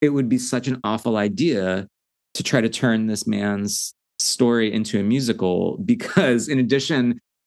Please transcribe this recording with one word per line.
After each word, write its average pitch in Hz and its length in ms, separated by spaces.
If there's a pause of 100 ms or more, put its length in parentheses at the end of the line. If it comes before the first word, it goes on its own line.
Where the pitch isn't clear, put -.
it 147 100
would 135 180
be 123 100
such 123 300
an 127 160
awful 110 320
idea 101 720 (480)
to - 80
try - 180
to 110 80
turn 113 380
this 110 200
man's 101 680 (240)
story 117 540
into 107 260
a 101 40
musical, 101 800
because 120 640
in 143 100
addition 127 640 (260)